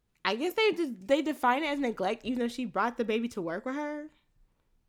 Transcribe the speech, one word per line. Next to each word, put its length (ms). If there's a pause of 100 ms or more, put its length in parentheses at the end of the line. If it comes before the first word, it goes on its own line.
(240)
I 100
guess 200
they 180
just, 340
they 160
define 400
it 60
as 100
neglect, 460
even 160
though 80
she 160
brought 340
the 60
baby 240
to 120
work 240
with 120
her. 300 (840)